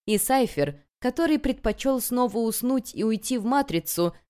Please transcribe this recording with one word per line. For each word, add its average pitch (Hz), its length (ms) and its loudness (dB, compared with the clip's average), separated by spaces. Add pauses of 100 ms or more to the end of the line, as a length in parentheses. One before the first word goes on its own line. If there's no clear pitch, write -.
и 208 120 2
Сайфер, 196 640 0 (160)
который 311 400 2
предпочёл 262 640 -2
снова 240 380 0
уснуть 233 560 -2
и - 100 -2
уйти 220 340 0
в 202 60 -6
Матрицу, 175 680 0 (160)